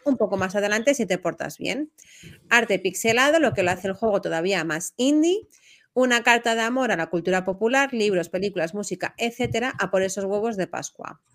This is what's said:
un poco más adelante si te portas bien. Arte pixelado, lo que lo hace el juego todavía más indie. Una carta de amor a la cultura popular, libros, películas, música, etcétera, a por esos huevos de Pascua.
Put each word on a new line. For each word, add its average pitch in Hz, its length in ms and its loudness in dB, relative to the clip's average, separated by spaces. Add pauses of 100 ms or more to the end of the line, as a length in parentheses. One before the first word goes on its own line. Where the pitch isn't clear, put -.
un 277 100 2
poco 202 220 0
más 185 180 -2
adelante 208 380 2
si 214 140 -2
te 180 100 0
portas 156 400 -6
bien. 226 340 -4 (580)
Arte 220 300 4
pixelado, 233 600 2
lo 262 140 2
que 196 100 0
lo 175 80 2
hace 190 160 -4
el 190 80 -2
juego 202 260 0
todavía 165 420 0
más 160 320 -4
indie. 311 520 2 (480)
Una 247 280 4
carta 233 320 4
de 233 60 0
amor 240 300 0
a 175 60 2
la 160 100 -2
cultura 185 380 0
popular, 240 480 0
libros, 208 360 0
películas, 185 460 -4
música, 196 420 -6
etcétera, 240 600 -2
a 196 100 -2
por 190 140 2
esos 190 220 -4
huevos 208 320 -2
de 175 100 -2
Pascua. - 540 -12 (140)